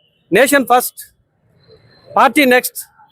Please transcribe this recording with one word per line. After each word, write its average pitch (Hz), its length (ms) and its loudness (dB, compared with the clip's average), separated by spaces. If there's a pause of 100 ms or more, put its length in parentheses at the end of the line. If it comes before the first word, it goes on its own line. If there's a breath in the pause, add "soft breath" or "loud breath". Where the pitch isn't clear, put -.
(340)
"నేషన్ 262 320 2 (100)
ఫస్ట్, - 220 -4 (1200)
పార్టీ 269 280 2
నెక్స్ట్, 247 320 0 (340)